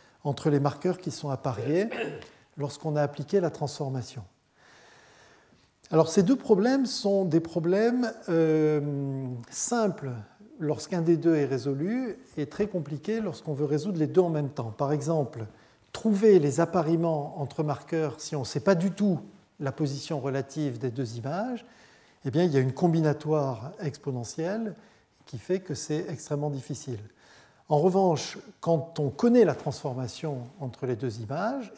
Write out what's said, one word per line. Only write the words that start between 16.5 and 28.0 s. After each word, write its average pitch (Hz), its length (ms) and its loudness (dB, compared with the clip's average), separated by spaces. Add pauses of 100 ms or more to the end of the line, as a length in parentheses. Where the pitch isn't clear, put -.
appariements 165 800 0
entre 143 220 -4
marqueurs 151 580 -4
si - 160 -6
on 139 40 -2
ne 123 40 -4
sait - 160 -4
pas 196 140 4
du 180 160 2
tout 190 280 2 (420)
la 139 120 -2
position 143 480 -4
relative 135 580 -4
des 127 120 -4
deux 117 260 -6
images, 190 480 -6 (600)
eh 139 60 -2
bien, 165 140 4
il 165 80 4
y 139 40 2
a 135 40 8
une 127 140 2
combinatoire 151 1040 0
exponentielle 160 960 -6 (520)
qui 127 120 -12
fait 190 200 -2
que 170 160 -8
c'est 151 340 -4
extrêmement 147 420 -4
difficile. 131 500 -8 (680)
En 147 100 4
revanche, 180 600 4 (220)